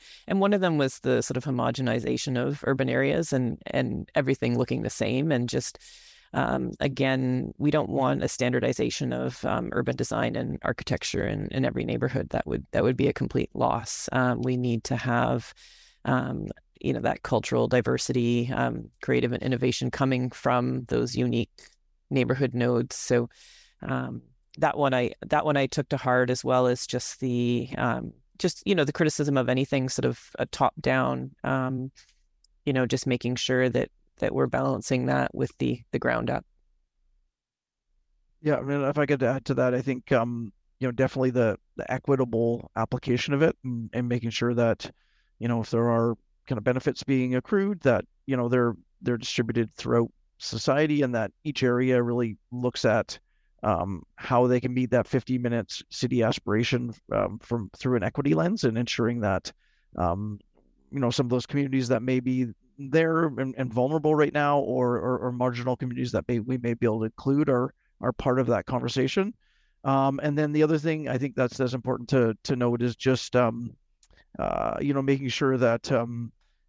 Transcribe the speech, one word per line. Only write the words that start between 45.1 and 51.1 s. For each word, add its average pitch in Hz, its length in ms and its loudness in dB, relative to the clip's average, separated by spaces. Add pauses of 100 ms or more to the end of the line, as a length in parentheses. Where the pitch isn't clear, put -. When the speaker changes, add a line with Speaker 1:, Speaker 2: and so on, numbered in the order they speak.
Speaker 2:
you 117 80 -4
know, 117 140 0
if 101 100 -8
there 120 180 2
are 117 260 2 (300)
kind 120 140 -4
of 104 40 -6
benefits 127 400 0
being 127 320 0
accrued, 196 460 0
that, 120 240 2 (220)
you 131 100 0
know, 120 120 0
they're, 120 260 4 (260)
they're 120 160 0
distributed 113 560 -2
throughout 117 380 0 (260)
society, 147 640 0
and 123 140 0